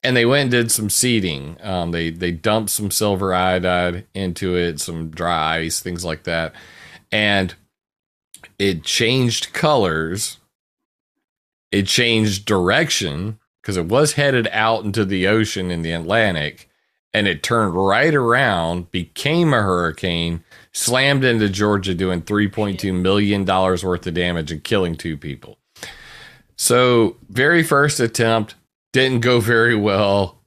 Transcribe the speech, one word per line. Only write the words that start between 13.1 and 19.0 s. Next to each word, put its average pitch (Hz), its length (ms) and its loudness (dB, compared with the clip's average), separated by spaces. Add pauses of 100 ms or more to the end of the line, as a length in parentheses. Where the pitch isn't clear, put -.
'cause 98 140 -4
it 82 100 -4
was 139 260 2
headed 135 380 0
out 110 340 0
into 104 180 -2
the 95 240 -2
ocean 101 440 0
in 85 100 -4
the 82 100 -4
Atlantic. 85 760 -2 (440)
And 107 140 2
it 82 160 -2
turned 110 300 0
right 101 400 2
around, 107 800 0
became 147 600 -2